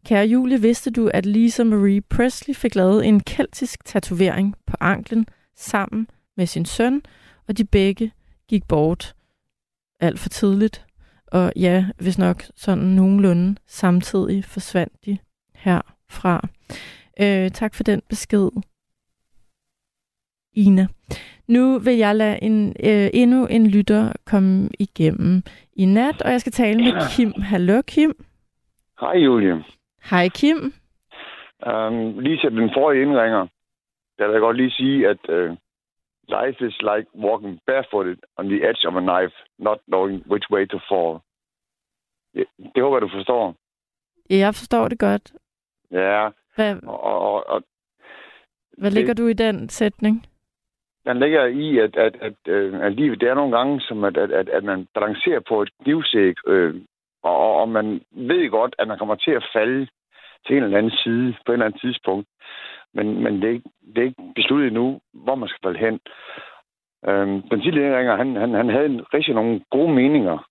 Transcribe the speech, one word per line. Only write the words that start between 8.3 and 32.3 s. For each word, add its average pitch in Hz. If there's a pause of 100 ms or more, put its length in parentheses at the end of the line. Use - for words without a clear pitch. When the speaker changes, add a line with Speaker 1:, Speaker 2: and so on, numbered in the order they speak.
Speaker 1:
gik 208
bort 160 (840)
alt -
for -
tidligt?" 202 (420)
Og 180
ja, 185 (120)
hvis 180
nok 180 (120)
sådan -
nogenlunde 190 (120)
samtidig 190
forsvandt -
de 202 (380)
herfra. - (760)
Øh, 196
tak 214
for -
den 208
besked, 202 (2000)
Ina. 196 (600)
Nu 254
vil 240
jeg 214
lade 214
en, 214
øh, 208
endnu 247
en 220
lytter 214 (120)
komme 190 (100)
igennem 180 (320)
i 190
nat, 233
og -
jeg 247
skal 240
tale 226
med 247 (220)
Kim. 220
Hallo, 196
Kim. - (760)
Speaker 2:
Hej, 139
Julie. 107 (460)
Speaker 1:
Hej, 180
Kim. 285 (960)
Speaker 2:
Øhm, 110
lige 147